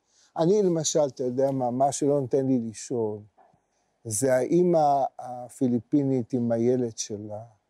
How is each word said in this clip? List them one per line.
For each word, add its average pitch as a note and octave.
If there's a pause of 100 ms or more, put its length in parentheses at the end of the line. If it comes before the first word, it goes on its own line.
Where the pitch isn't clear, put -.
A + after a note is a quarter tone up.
(380)
אני, F#3
למשל, E3
אתה C3
יודע C3
מה, B2+
מה C3+
שלא C#3+
נותן C3+
לי C3
לישון, A2 (800)
זה A#2+
האמא D3+ (160)
הפיליפינית B2
עם A#2+
הילד A#2+
שלה, G#2 (260)